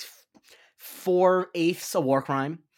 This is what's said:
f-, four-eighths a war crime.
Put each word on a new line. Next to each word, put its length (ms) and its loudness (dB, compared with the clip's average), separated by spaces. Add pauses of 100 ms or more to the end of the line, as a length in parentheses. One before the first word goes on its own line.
f-, 240 -20 (500)
four-eighths 1160 0
a 40 2
war 220 2
crime. 420 -6 (140)